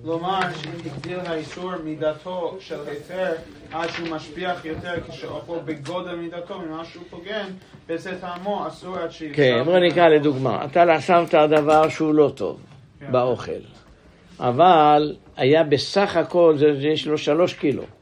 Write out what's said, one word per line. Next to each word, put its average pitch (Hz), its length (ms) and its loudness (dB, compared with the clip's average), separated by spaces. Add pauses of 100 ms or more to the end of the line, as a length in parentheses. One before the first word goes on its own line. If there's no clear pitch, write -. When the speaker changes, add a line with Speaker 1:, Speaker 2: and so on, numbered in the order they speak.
Speaker 1:
לומר 170 360 -4 (220)
שאם 147 100 -12 (140)
הגדיל 160 340 -10
האיסור 170 520 -8 (120)
מידתו 156 760 -6
של 156 280 -12
היתר, 175 440 -6 (400)
עד 165 180 -6
שהוא 170 200 -8
משביח 165 560 -8
יותר 165 280 -8 (160)
כשאוכלו 151 560 -10
בגודל 170 500 -8
מידתו 175 440 -12
ממה 160 260 -10
שהוא 170 240 -20
פוגם, 202 360 -10 (420)
בצאת 180 340 -8
טעמו 180 460 -6
אסור 180 300 -12
עד 165 140 -8
שיפגע 151 240 -12
Speaker 2:
כן, 127 300 4
בוא 180 140 4
Speaker 1:
בו. 180 60 4
Speaker 2:
נקרא 170 220 6
לדוגמה. 139 580 2
אתה 165 360 4
שמת 170 340 2
דבר 156 540 6
שהוא 156 240 0
לא 147 220 6
טוב 85 240 -6 (400)
Speaker 1:
כן. 135 120 -10
Speaker 2:
באוכל, 123 400 0 (880)
אבל 151 760 4 (220)
היה 151 260 4
בסך 175 520 0
הכל, 165 420 4
זה, 147 240 4
זה 147 60 -2
יש 156 200 -2
לו 151 100 -2
שלוש 151 360 0
קילו. 127 300 -2
Speaker 1:
כן. - 40 -14 (140)